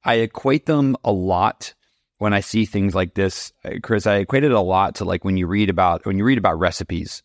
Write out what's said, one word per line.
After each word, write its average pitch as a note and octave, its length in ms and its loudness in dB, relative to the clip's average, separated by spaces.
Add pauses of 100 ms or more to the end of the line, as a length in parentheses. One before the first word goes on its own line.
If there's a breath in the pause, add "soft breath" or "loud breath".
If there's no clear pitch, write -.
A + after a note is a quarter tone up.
I A#2 100 2
equate A#2 520 0
them C#3 380 2
a A2 80 2
lot F#2 640 -2 (440)
when G#2+ 140 0
I G2+ 80 2
see A2 240 0
things G2 300 -2
like F#2 200 -2
this, - 380 -2 (120)
uh, - 180 -8
Chris. G#2+ 240 0
I G#2 100 2
equate C3+ 280 0
it C#3+ 80 2
a A2 80 4
lot F#2 360 0
to, G#2 80 -6
like, F2+ 200 -4
when F#2+ 120 0
you F2+ 100 0
read G2+ 240 2
about, F2 340 2
when G2 140 -2
you G2+ 60 0
read B2+ 140 2
about F2 200 0
recipes E2+ 680 -4